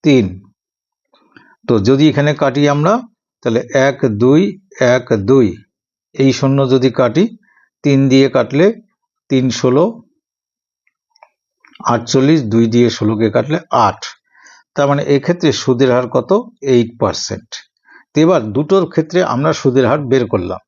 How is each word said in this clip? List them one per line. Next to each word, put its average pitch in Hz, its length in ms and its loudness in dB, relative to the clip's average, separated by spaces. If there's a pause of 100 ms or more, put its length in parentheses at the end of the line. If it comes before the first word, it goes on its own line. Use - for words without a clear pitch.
তিন। 131 240 2 (1400)
তো 123 140 0
যদি 135 300 2
এখানে 143 260 0
কাটি 143 340 -2
আমরা, 147 240 0 (500)
তাহলে 117 180 0 (140)
এক 135 240 0 (160)
দুই 131 260 4 (400)
এক 123 260 2 (160)
দুই, 123 240 2 (680)
এই 135 180 0
শূন্য 135 260 -2 (120)
যদি 127 200 2
কাটি, 127 340 0 (600)
তিন 139 140 2 (100)
দিয়ে 135 200 4
কাটলে 131 380 0 (640)
তিন 131 200 0
ষোলো 135 340 0 (2000)
আটচল্লিশ, 131 600 0
দুই 113 240 0
দিয়ে 120 240 2
ষোলোকে 110 400 -2
কাটলে 147 280 -2 (140)
আট। 110 280 0 (720)
তার 143 160 0
মানে 143 140 -2
এক্ষেত্রে 143 500 0
সুদের 127 400 0
হার 123 160 0
কত? - 220 -4 (320)
এইট 123 360 0
পার্সেন্ট। - 520 -6 (560)
তো - 140 -8
এবার 165 200 4 (120)
দুটোর 160 380 0
ক্ষেত্রে 156 340 -4
আমরা 139 280 -2
সুদের 131 340 0
হার 143 140 0
বের 127 260 -2
করলাম 90 420 -6